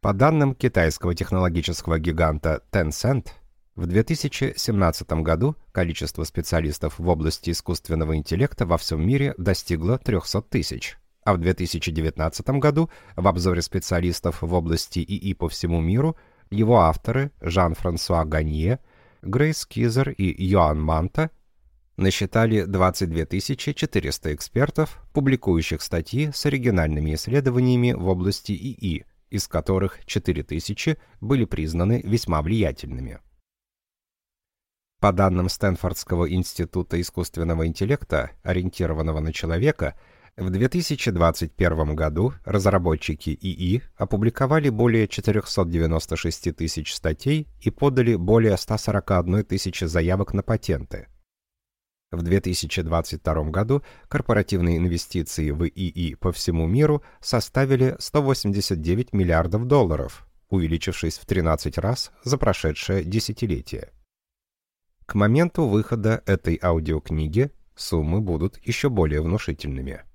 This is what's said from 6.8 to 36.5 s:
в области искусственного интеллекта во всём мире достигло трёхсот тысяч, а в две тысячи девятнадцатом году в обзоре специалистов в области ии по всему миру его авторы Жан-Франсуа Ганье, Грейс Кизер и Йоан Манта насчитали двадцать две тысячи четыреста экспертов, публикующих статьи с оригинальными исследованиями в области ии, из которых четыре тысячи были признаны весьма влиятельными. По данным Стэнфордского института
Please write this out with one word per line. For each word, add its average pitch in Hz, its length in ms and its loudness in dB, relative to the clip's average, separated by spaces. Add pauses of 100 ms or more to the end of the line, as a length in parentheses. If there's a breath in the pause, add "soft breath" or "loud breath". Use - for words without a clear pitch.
в 85 100 -2
области 80 420 0
искусственного 80 680 -2
интеллекта 85 500 -2
во 85 120 2
всём 80 280 -2
мире 139 320 2
достигло 90 600 0
трёхсот - 500 -2
тысяч, - 480 -4 (280)
а 104 100 4
в 90 40 0
две 87 160 2
тысячи 85 380 -4
девятнадцатом 80 680 -2
году 151 300 2 (240 loud breath)
в 90 140 2
обзоре 87 340 2
специалистов 87 800 -2
в 85 100 -2
области 82 460 -2
ии 92 360 -4
по 85 140 -4
всему 85 320 -2
миру 120 360 0 (340 soft breath)
его 110 300 4
авторы 123 500 2 (100)
Жан-Франсуа 85 840 0
Ганье, 78 560 0 (420 soft breath)
Грейс 135 440 0
Кизер 120 440 0
и 95 340 -2
Йоан 82 360 4
Манта 80 500 0 (680)
насчитали 101 680 2
двадцать 92 460 2
две 82 140 0
тысячи 123 480 -4
четыреста 80 640 -2
экспертов, - 640 -2 (140)
публикующих 98 680 2
статьи 123 540 -2
с - 100 -6
оригинальными 85 680 2
исследованиями 123 800 2
в 90 160 -2
области 92 440 -2
ии, 92 540 -6 (240)
из 101 160 -4
которых 95 600 -2
четыре 80 360 -2
тысячи 104 560 -4 (220 soft breath)
были 120 240 2
признаны 85 600 0
весьма 90 380 0
влиятельными. 69 800 -4 (1800)
По 101 120 4
данным 92 360 2
Стэнфордского 87 840 -2
института 90 680 -2